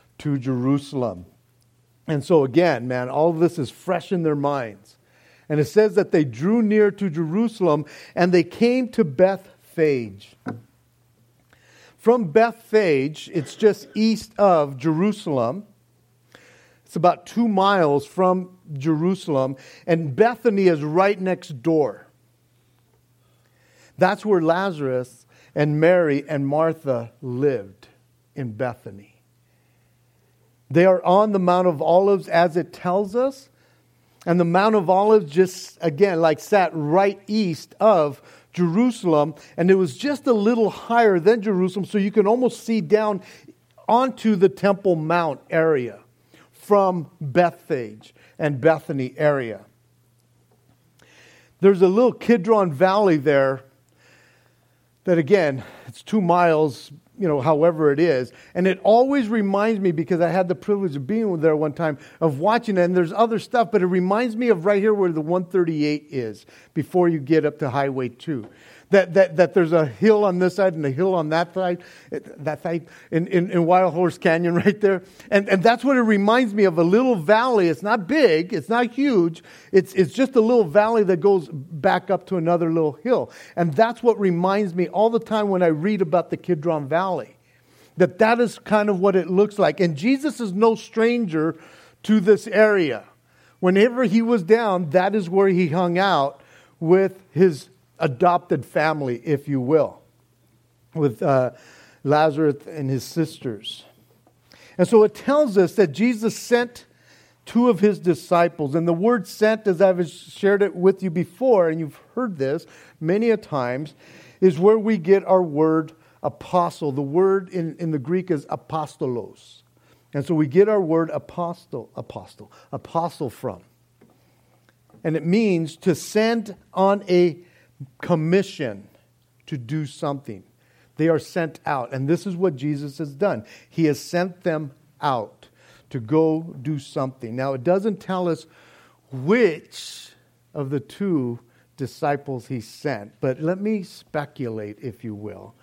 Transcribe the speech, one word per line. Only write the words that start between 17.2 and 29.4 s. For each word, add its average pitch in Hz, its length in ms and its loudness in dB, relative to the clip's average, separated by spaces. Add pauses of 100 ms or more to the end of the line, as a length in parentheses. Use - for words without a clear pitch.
two 233 220 -2
miles 190 580 2
from 185 520 -2 (160)
Jerusalem. 151 840 -2 (280)
And 160 300 -2
Bethany 214 520 2
is 160 140 2
right 185 380 0
next 180 420 -6
door. 147 460 -2 (1900)
That's 190 280 0
where 196 160 2
Lazarus 156 840 -4 (300)
and 151 240 0
Mary 160 500 2
and 139 180 -4
Martha 143 640 -4 (100)
lived, 123 640 -6 (480)
in 127 160 -10
Bethany. 107 640 -12 (1500)